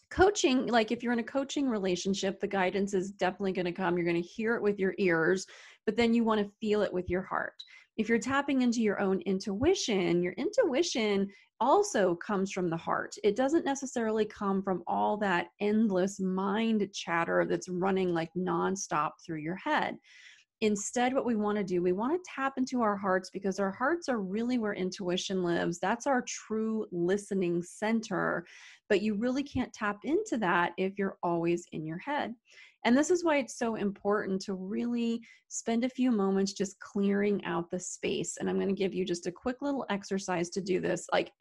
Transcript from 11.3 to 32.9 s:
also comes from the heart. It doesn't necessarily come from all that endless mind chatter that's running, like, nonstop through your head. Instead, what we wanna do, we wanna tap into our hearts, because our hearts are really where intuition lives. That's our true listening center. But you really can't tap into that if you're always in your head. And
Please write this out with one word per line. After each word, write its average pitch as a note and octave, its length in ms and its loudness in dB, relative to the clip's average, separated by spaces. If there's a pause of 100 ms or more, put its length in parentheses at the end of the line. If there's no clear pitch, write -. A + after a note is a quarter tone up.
also B3 560 4
comes G3 340 -2
from F3+ 200 -2
the E3 80 -2
heart. - 360 -2 (120)
It G3+ 100 4
doesn't C4+ 300 2
necessarily A#3 580 -2
come G3 400 -2
from F#3 240 -2
all G#3 300 0
that F3+ 300 0 (120)
endless G3+ 580 2
mind G3 760 0
chatter E3+ 520 0
that's F3 220 -2
running, F#3 460 0
like, E3 240 -2
nonstop F3+ 720 -2 (140)
through D#3+ 140 -8
your D#3+ 180 -6
head. A#3 400 -2 (640)
Instead, A3+ 520 0
what C#4 120 0
we A#3+ 100 0
wanna G#3 260 0
do, F3 200 0
we F3+ 100 2
wanna A#3+ 320 0
tap C4+ 340 -4
into B3+ 240 0
our G#3 140 4
hearts, F#3+ 360 0
because G3 280 -4
our G3 120 0
hearts D#4+ 360 -2
are A#3+ 140 0
really A3+ 360 -2
where G#3 160 -2
intuition F#3 720 -2
lives. F3 360 0
That's A3+ 280 -2
our C4 180 2
true A3 680 -4
listening F3 680 0
center. F3 840 -2 (420)
But G3 140 4
you G#3+ 140 0
really B3+ 280 -2
can't B3 300 -4
tap G#3 320 -4
into E4 320 0
that F3 400 2
if F#3+ 200 -2
you're G3 240 -2
always E3+ 520 0
in D#3 120 -6
your D#3+ 140 -6
head. A#3+ 340 -4 (520)
And A#3+ 120 6